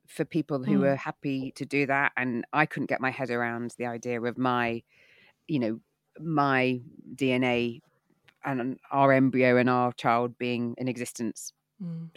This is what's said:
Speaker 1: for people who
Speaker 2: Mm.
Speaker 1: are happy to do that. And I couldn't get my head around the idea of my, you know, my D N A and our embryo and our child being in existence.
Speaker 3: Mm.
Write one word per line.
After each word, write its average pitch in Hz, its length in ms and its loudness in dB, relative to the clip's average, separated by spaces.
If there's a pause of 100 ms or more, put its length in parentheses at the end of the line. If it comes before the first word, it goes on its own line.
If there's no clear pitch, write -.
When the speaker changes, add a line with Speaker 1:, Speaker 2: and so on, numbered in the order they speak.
Speaker 1:
for - 160 -6
people 143 400 -4
who 139 160 4
Speaker 2:
Mm. 139 140 4
Speaker 1:
are - 20 2
happy 135 560 -6
to 139 140 -10
do 139 220 0
that. 135 280 2
And 127 380 -2
I 151 120 4
couldn't 139 220 -6
get - 140 -2
my 127 100 0
head 127 180 -6
around 120 480 -4
the 123 80 -6
idea 120 360 -6
of 117 160 -4
my, 120 440 0 (640)
you 151 120 0
know, 113 200 -2 (400)
my 135 640 0 (320)
D 131 200 0
N 127 100 2
A 120 360 0 (640)
and 131 360 -6 (100)
our 139 240 6
embryo 127 440 6
and 123 120 4
our 123 240 2
child 120 460 0
being 120 400 -2
in 127 80 -2
existence. 120 640 -6 (260)
Speaker 3:
Mm. 165 380 -10